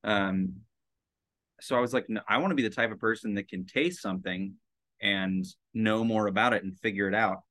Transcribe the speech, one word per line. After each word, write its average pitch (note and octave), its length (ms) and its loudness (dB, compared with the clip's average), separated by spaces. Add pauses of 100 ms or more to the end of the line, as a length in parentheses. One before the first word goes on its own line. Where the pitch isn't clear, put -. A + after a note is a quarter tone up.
Um, F#2+ 520 0 (1040)
so - 140 -2
I B2 40 4
was A#2+ 140 0
like, B2+ 160 0
"No, A2 180 -2
I G#2 120 4
wanna F3 160 2
be C3+ 80 2
the A2 80 2
type A#2 200 0
of G#2 80 -10
person A2 360 0
that G2+ 120 -4
can F#2 180 -8
taste E3 360 -2
something F#2+ 540 -4 (440)
and F#2+ 460 0 (280)
know A2 300 2
more G#2+ 240 2
about A2 260 4
it G2 100 0
and F#2 160 -8
figure G2+ 280 0
it F#2+ 80 0
out." G2+ 360 2